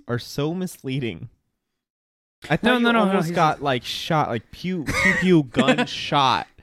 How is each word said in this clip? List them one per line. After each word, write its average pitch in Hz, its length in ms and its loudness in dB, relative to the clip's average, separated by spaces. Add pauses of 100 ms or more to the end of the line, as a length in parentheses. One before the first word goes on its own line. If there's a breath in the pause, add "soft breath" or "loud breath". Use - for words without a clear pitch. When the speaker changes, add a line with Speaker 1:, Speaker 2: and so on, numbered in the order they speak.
Speaker 1:
are 120 100 -2
so 147 360 -6
misleading. 131 760 -6 (1200)
I 147 60 0
thought - 80 -4
Speaker 2:
No, 240 140 4
Speaker 1:
you - 60 0
Speaker 2:
no, 233 80 4
no, 226 120 4
no, 196 60 4
Speaker 1:
almost 180 180 0
Speaker 2:
he's 175 60 -4
Speaker 1:
got, 160 200 2
Speaker 2:
just - 80 -12
Speaker 1:
like, 131 220 -2
shot, - 440 -2
like, 113 220 -6
pew, 180 340 -6
pew, 190 360 0
pew, 175 220 6
Speaker 2:
<laughs> 123 80 -6
Speaker 1:
gunshot. 135 960 0 (160)